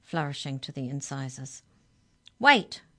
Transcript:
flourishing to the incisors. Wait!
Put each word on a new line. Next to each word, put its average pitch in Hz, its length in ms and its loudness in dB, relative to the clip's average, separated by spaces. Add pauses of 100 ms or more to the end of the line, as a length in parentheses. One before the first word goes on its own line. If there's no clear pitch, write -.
flourishing 143 560 -4
to 131 120 -10
the 131 180 -6
incisors. 135 720 -8 (760)
Wait! 254 420 6 (160)